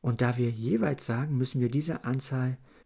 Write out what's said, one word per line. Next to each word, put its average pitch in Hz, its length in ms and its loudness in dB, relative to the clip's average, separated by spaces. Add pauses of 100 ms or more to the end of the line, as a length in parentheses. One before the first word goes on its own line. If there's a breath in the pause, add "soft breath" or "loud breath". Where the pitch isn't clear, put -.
Und 123 220 0
da 123 160 2
wir 120 120 2
jeweils 139 560 0
sagen, 135 300 0
müssen 127 240 0
wir 123 100 2
diese 151 340 -2
Anzahl 127 520 -2 (300 loud breath)